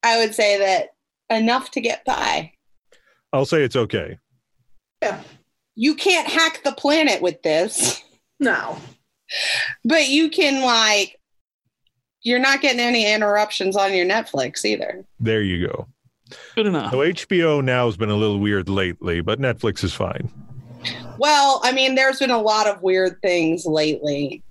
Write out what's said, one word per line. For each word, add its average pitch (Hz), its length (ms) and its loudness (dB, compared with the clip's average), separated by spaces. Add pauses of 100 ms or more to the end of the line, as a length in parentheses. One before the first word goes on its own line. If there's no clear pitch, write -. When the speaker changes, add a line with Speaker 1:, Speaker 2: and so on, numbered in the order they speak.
Speaker 1:
I 233 140 4
would 220 180 0
say 208 240 2
that 190 300 2 (460)
enough 233 360 0
to - 100 -4
get 226 220 -4
by. - 480 -2 (800)
Speaker 2:
I'll 139 140 2
say 156 180 2
it's 127 140 -2
okay. 107 420 -4 (800)
Speaker 3:
Yeah. - 200 -4 (540)
Speaker 1:
You 285 200 0
can't 349 320 0
hack 320 360 0
the 277 100 0
planet 285 480 0
with 175 200 -2
this. 170 600 0 (380)
Speaker 3:
No. 160 380 -2 (1080)
Speaker 1:
But 285 240 4
you 302 200 4
can, 285 320 0
like, 220 580 2 (1000)
you're 240 180 0
not 269 220 2
getting 254 200 2
any 240 300 2
interruptions 208 680 0
on 196 160 2
your 180 120 2
Netflix 165 600 -4
either. - 400 -4 (140)
Speaker 2:
There 110 220 0
you 90 260 -2
go. - 200 -8 (680)
Speaker 4:
Good 214 120 2
enough. 139 240 -2
Speaker 2:
So 131 100 0
H 170 260 -2
B 175 160 2
O 151 180 2
Now 123 240 2
has 107 120 0
been 107 120 -2
a 104 60 2
little 104 240 2
weird 101 280 0
lately, 90 540 -2
but 107 180 -2
Netflix 117 440 -2
is 92 100 -2
fine. - 360 -6 (880)
Speaker 1:
Well, 277 460 4
I 247 80 2
mean, 262 240 2
there's 262 240 2
been 269 120 0
a 226 100 2
lot 214 260 2
of 202 140 -2
weird 185 400 0
things 175 440 0
lately. 147 840 -2